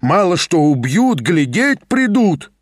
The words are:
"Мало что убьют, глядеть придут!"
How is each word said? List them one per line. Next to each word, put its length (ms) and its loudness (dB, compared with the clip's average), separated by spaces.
"Мало 360 2
что 240 -2
убьют, 600 0
глядеть 680 -2
придут!" 720 0